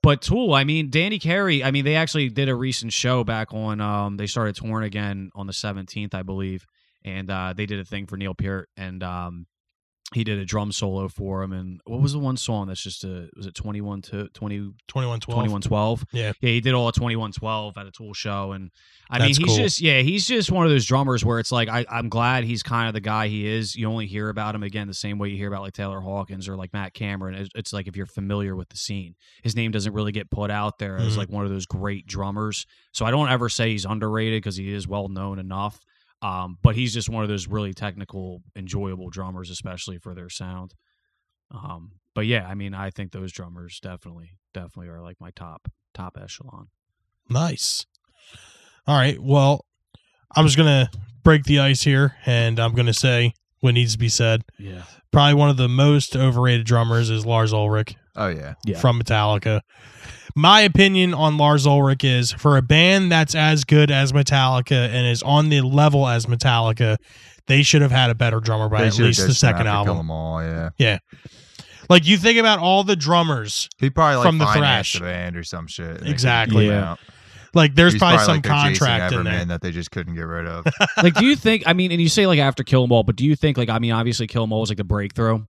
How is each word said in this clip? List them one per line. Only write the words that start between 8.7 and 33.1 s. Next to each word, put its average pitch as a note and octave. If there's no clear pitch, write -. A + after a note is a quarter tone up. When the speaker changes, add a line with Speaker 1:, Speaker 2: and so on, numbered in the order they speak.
Speaker 1:
and, F#2
um, F2
he A2+
did G#2
a G2
drum G#2
solo F#2+
for G2
him. F#2+
And F#2
what B2
was C#3+
the D3
one C3
song G#2+
that's F#2+
just -
a, F2+
was G2+
it F2
twenty-one G#2
to G2+
twenty? G#2
Speaker 2:
Twenty-one A#2+
twelve. A#2
Speaker 1:
Twenty-one G#2
twelve? G#2+
Speaker 2:
Yeah. A2
Speaker 1:
Yeah, B2
he A#2
did B2+
all A#2+
of A2+
twenty-one A2+
twelve G#2+
at G2
a F#2+
Tool G#2
show. G2+
And F#2+
I A#2
mean, A#2+
Speaker 2:
That's C#3
Speaker 1:
he's E3+
Speaker 2:
cool. G#2+
Speaker 1:
just, G#2+
yeah, C#3+
he's F3+
just A#3
one F3
of D#3
those C3
drummers B2+
where A#2
it's A2
like, A#2
I, A#2+
I'm A#2
glad A#2+
he's A2+
kind A#2
of A2
the G#2+
guy G#2+
he G#2
is. A2
You A2+
only A2
hear G#2
about G#2+
him G#2+
again G2+
the G2
same G#2
way G2+
you G2
hear G2+
about, G2
like, G2
Taylor G2
Hawkins F#2+
or, F#2+
like, F#2
Matt G2
Cameron. F#2+
It's, G2
it's -
like, G2+
if F#2
you're G2
familiar G2
with F#2
the -
scene, F2+
his A#2
name A2+
doesn't G#2
really G#2
get G2+
put G#2
out G#2
there G2
as, A2+
Speaker 2:
Mm-hmm. G#2
Speaker 1:
like, G2
one G2+
of G2
those F#2+
great G2
drummers. G2+
So A2
I A2+